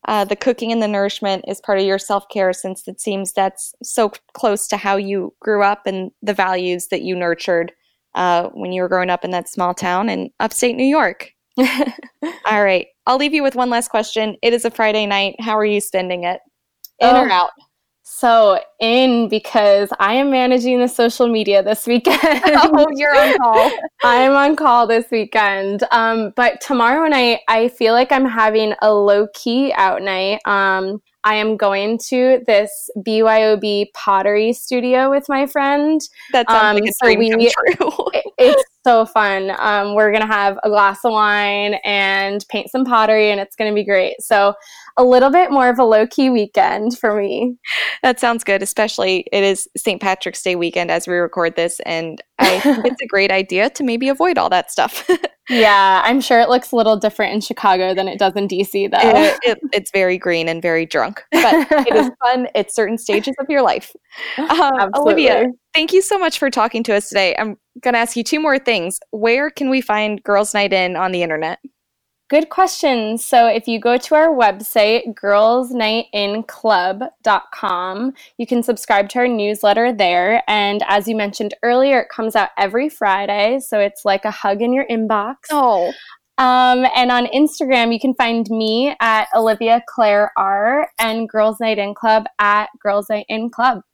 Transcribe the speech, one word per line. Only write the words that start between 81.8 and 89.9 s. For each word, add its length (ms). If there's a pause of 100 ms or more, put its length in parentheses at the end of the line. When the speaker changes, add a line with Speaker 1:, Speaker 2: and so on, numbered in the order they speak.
Speaker 2:
it 80
comes 260
out 140 (100)
every 300
Friday. 760
So 140
it's 260
like 200
a 80
hug 280
in 120
your 160
inbox. 480 (160)
Speaker 1:
Oh. 400 (440)
Speaker 2:
Um, 480 (120)
and 160
on 160
Instagram, 640
you 80
can 140
find 360
me 480
at 340
Olivia 560
Claire 480